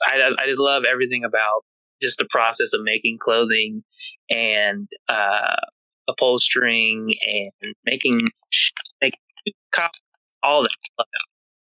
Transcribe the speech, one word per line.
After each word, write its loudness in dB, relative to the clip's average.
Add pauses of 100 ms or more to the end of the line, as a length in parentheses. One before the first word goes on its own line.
I, 4
I -2
just 0
love 2
everything 0
about 0 (380)
just -2
the -2
process 2
of 0
making -2
clothing 0 (480)
and, 0 (200)
uh, 0 (540)
upholstering 0 (480)
and -12 (120)
making, 0 (200)
sh-, 0 (280)
making -2 (520)
cop-, 0 (500)
all 4
that 0 (200)
stuff. -4 (600)